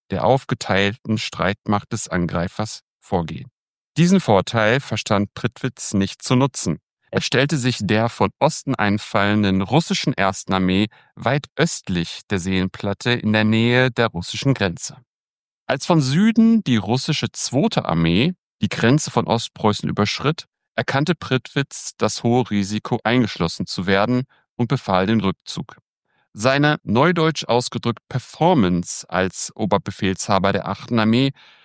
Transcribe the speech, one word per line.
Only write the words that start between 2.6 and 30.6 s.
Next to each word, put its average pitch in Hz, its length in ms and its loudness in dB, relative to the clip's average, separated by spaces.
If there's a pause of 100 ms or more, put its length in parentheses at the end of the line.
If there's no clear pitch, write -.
vorgehen. 82 500 -6 (480)
Diesen 175 240 4
Vorteil 110 600 2
verstand 104 540 -2
Prittwitz - 600 -6
nicht 98 280 -2
zu - 120 0
nutzen. 123 440 0 (340)
Er - 80 0
stellte 143 380 0
sich 120 220 -2
der 107 280 2
von - 220 -2 (100)
Osten 139 340 0
einfallenden 101 880 2
russischen 147 520 0
Ersten 95 380 -2
Armee 95 360 2 (260)
weit 139 400 -2
östlich - 720 -2
der 98 120 -2
Seenplatte 95 720 -2
in 107 200 -2
der 110 120 4
Nähe 117 480 2
der 117 160 0
russischen 104 460 -2
Grenze. - 420 -4 (720)
Als 135 200 -4
von 165 140 4
Süden 220 640 4
die 120 120 2
russische 113 540 -2
Zweite - 540 -2
Armee 85 500 2 (260)
die 107 80 -2
Grenze - 440 2
von - 160 0
Ostpreußen 110 600 0
überschritt, 104 580 -2 (280)
erkannte 143 400 0
Prittwitz - 840 -4
das - 260 -2
hohe 123 260 2
Risiko, 104 540 -2
eingeschlossen 107 640 0
zu 87 200 -6
werden, 110 380 2 (320)
und 123 100 -2
befahl 95 400 0
den 113 140 2
Rückzug. - 560 -6 (560)
Seine, 139 500 2
neudeutsch 160 600 2
ausgedrückt, 117 640 -2
Performance 110 1000 0
als - 460 -2
Oberbefehlshaber 98 1000 0
der - 160 -4